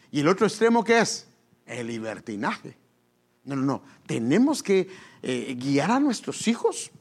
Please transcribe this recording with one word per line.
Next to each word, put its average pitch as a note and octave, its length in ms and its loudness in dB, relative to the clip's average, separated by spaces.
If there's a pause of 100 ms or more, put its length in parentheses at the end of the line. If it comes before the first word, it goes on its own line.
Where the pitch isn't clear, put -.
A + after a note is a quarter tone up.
(120)
¿Y D3 100 0
el D3 80 4
otro G3 180 4
extremo A#3 340 4
qué A#3 200 4
es? - 260 -4 (380)
El A#2+ 220 -8
libertinaje. A2+ 880 -8 (680)
No, C#3 140 -6
no, C3 60 -2
no. C3+ 180 -2 (240)
Tenemos D#3 580 2
que, F#3+ 240 2 (340)
eh, B2+ 380 -4
guiar C#3 320 0
a B3+ 80 2
nuestros C4+ 480 -2
hijos - 540 -2